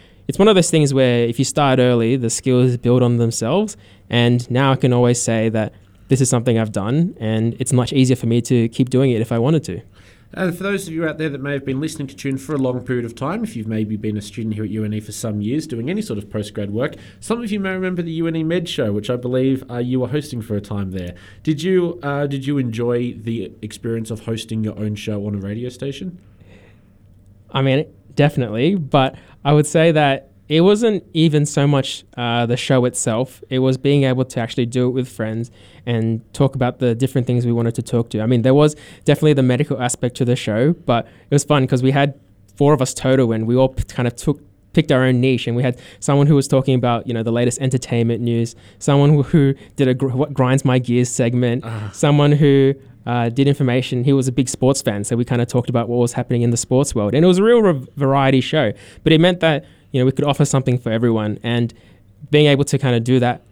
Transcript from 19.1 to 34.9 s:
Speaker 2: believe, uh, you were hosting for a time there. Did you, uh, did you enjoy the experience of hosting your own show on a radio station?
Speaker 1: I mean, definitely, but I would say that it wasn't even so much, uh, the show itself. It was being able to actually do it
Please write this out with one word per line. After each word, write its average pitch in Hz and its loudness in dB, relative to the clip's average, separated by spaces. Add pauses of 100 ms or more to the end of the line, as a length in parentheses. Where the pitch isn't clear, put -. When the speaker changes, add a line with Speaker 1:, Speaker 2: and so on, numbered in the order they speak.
Speaker 2:
believe, 127 -2
uh, 120 -8
you 123 -2
were 120 -2
hosting 127 -6
for 107 -6
a 101 -2
time 101 -6
there. 87 -8 (280)
Did 151 -4
you, 175 0
uh, 143 -4
did 139 -6
you 143 -2
enjoy 120 -2
the 110 -8 (100)
experience 113 -8
of 107 -10
hosting 110 -6
your 107 -6
own 107 -4
show 104 -6
on 104 -4
a 101 -4
radio 107 -8
station? 143 -10 (1300)
Speaker 1:
I 135 -4
mean, 135 0 (280)
definitely, 139 0
but 139 0 (320)
I 147 4
would 151 4
say 165 2
that 147 0 (220)
it 160 2
wasn't 208 2
even 151 2
so 147 0
much, 139 0 (120)
uh, 120 0
the 120 0
show 127 2
itself. 123 -4
It 131 -2
was 131 2
being 143 2
able 127 0
to 127 -6
actually 117 -2
do 123 0
it - -2